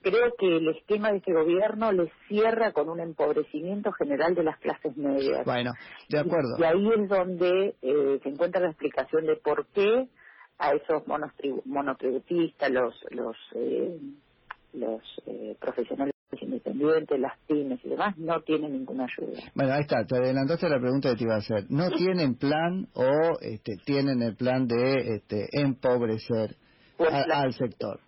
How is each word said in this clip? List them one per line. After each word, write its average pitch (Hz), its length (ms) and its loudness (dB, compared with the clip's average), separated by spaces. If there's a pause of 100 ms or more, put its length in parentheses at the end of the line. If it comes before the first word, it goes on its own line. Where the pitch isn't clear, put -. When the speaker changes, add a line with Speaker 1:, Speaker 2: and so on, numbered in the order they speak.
Speaker 1:
Creo 233 360 2
que 180 180 4
el 160 120 2
esquema 208 420 -2
de 202 60 0
este 190 140 -2
gobierno 196 600 2
les 175 180 2 (180)
cierra 220 440 2
con 151 180 0
un 170 100 -6
empobrecimiento 165 920 -2
general 147 420 2
de 170 100 4
las 156 160 0
clases - 380 -4
medias. 139 480 2
Speaker 2:
Bueno, 123 260 0 (380)
de 147 80 2
Speaker 1:
Y, 147 40 4
Speaker 2:
acuerdo. 147 360 2
Speaker 1:
y 165 60 4
ahí 180 260 4 (140)
es 196 60 -2
donde, 185 760 2
eh, 139 400 2
se 139 60 -4
encuentra 175 320 0
la 180 80 2
explicación 156 580 -2
de 156 80 4
por 147 320 -2
qué 220 400 2 (500)
a 143 140 0
esos 151 340 0
monotribu-, 147 600 -6
monotributistas, 139 1040 -2
los, 123 240 2 (160)
los, 120 240 -6 (200)
eh, 131 440 -2 (760)
los, 113 280 -6 (260)
eh, 107 320 -10
profesionales 135 560 -4 (260)
independientes, 147 800 0
las 131 180 -4 (100)
pymes 143 360 -2
y - 60 -10
demás, 190 280 -4
no 160 240 -4
tienen 151 300 -2
ninguna 131 340 -6
ayuda. - 340 -10 (140)
Speaker 2:
Bueno, 135 200 0
ahí 143 80 2
está, 143 240 0
te 127 120 -2
adelantaste 135 500 0
la 143 120 2
pregunta 131 320 0
que 117 60 0
te 120 80 -2
iba 113 100 2
a 107 40 0
hacer. 104 300 -2
¿No 165 200 0
Speaker 1:
<laughs> 311 60 -2
Speaker 2:
tienen 175 440 2
plan 165 560 0
o, 151 460 2
este, 110 320 -8 (120)
tienen 139 380 0
el 110 120 -2
plan 127 320 2
de, 120 500 2
este, 104 340 -4
empobrecer 120 1040 0 (420)
Speaker 1:
Pues 160 160 4
Speaker 2:
a-, 143 140 2
Speaker 1:
la 156 140 0
Speaker 2:
al 131 120 0
sector? 107 540 -6